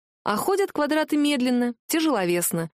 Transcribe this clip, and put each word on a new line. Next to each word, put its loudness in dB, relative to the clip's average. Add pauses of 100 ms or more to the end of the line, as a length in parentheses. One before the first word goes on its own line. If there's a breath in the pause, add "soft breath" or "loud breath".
(240)
а 0
ходят 0
Квадраты 0
медленно, 0 (100)
тяжеловесно, 0